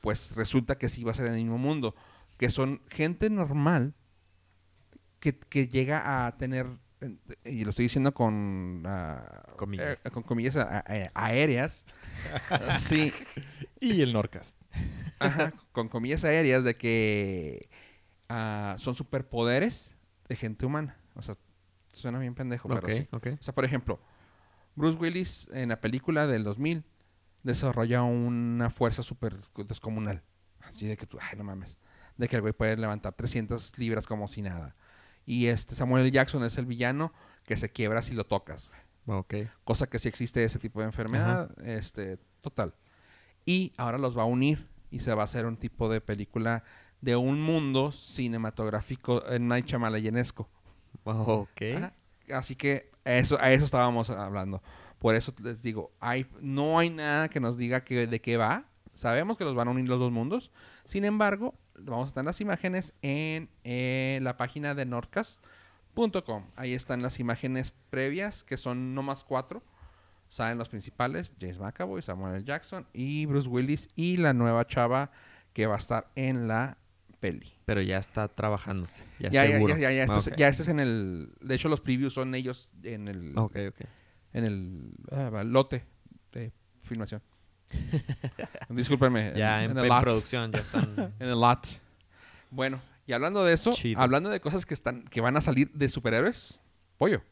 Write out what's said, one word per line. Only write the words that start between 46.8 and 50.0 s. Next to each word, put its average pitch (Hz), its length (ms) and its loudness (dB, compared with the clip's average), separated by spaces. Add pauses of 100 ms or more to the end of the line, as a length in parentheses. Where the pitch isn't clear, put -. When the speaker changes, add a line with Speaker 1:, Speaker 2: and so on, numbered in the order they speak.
Speaker 1:
de 123 140 2
un 131 260 2
mundo 147 500 2
cinematográfico, 117 1400 -2
eh, 123 120 0
Night 120 280 2
Shyamalayenesco. 110 840 -2 (540)